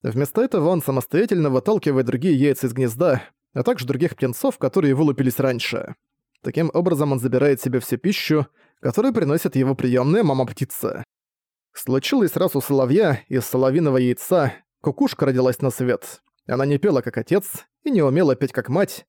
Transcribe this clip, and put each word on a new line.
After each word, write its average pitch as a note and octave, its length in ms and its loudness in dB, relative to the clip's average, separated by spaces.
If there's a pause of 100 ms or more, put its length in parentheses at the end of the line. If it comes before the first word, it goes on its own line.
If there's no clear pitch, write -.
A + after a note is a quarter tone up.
Вместо C#3+ 400 -2
этого F3 260 0
он F3+ 140 0
самостоятельно D#3 680 0
выталкивает C3 580 0
другие C#3 280 0
яйца C3+ 320 2
из A#2 60 -2
гнезда, B2+ 500 0 (320)
а C3+ 80 -4
также G#3+ 240 -2
других C3+ 300 -2
птенцов, C3+ 420 -2
которые D3 360 2
вылупились C3+ 440 0
раньше. - 560 -2 (480)
Таким D#3+ 320 -2
образом, D#3 380 0
он B2+ 80 -2
забирает B2+ 420 2
себе B2+ 180 0
всю A#2+ 160 -4
пищу, D#3 500 0 (340)
которую A3 340 0
приносит D#3+ 420 0
его C3+ 180 2
приёмная C3 480 2
мама-птица. C3 840 -2 (680)
Случилось D3 640 0
раз F3+ 180 0
у C#3 60 0
соловья, C#3 680 2
из B2+ 180 -2
соловьиного C3 500 2
яйца B2+ 560 0 (300)
кукушка - 420 -2
родилась B2+ 380 0
на C3 80 0
свет. - 500 -4 (260)
Она C3+ 200 -2
не C#3+ 100 2
пела, D3 240 2
как - 160 -8
отец, - 480 -4 (200)
и D4+ 60 -4
не G3+ 120 2
умела C#3 340 2
петь, - 160 -2
как B2+ 160 -4
мать F3+ 400 -2